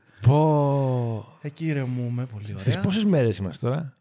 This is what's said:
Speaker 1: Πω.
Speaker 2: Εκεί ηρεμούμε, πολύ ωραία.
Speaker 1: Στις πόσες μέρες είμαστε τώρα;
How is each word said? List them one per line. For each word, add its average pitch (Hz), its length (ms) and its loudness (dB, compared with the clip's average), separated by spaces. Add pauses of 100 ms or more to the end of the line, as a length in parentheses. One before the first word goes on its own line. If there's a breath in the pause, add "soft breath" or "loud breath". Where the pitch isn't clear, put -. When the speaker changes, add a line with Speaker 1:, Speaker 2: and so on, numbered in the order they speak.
(200 soft breath)
Speaker 1:
Πω. 139 1200 2
Speaker 2:
Εκεί 151 240 -8
ηρεμούμε, 123 600 -4
πολύ 107 180 -12
ωραία. 101 140 -10
Speaker 1:
Στις 120 200 0
πόσες 202 260 0
μέρες 135 320 2
είμαστε 98 300 -6
τώρα; 139 340 -4